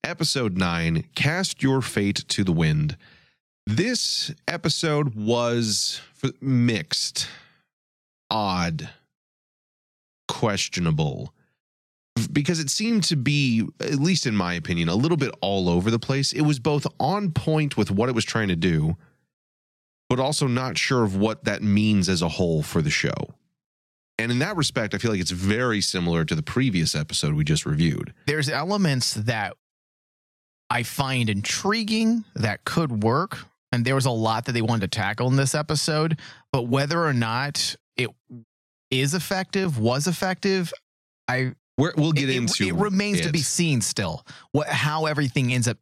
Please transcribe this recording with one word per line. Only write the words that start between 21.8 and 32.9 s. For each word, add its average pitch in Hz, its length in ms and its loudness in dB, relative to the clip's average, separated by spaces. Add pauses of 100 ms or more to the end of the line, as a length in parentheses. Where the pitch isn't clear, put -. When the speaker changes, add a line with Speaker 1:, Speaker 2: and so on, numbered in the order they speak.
Speaker 1:
as 90 140 2
a 85 80 0
whole 82 320 0
for 80 220 0
the 73 80 0
show. - 420 -4 (840)
And 113 120 -2
in 123 80 2
that 185 160 0
respect, 123 380 0
I 98 60 -2
feel 117 120 0
like 98 80 0
it's 87 120 -2
very 104 500 0
similar 85 420 0
to 80 120 0
the 78 80 -2
previous 95 520 0
episode 76 380 -2
we 76 100 2
just 76 220 2
reviewed. 78 480 0 (140)
Speaker 2:
There's 147 200 0
elements 156 680 0
that 107 420 -4 (1120)
I 120 140 -2
find 127 460 -2
intriguing 220 920 0 (120)
that - 280 -4
could 123 400 -2